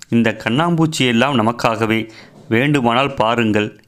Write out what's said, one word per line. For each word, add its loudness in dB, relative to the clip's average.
இந்த 0
கண்ணாம்பூச்சியெல்லாம் 0
நமக்காகவே. -2
வேண்டுமானால் 0
பாருங்கள், 0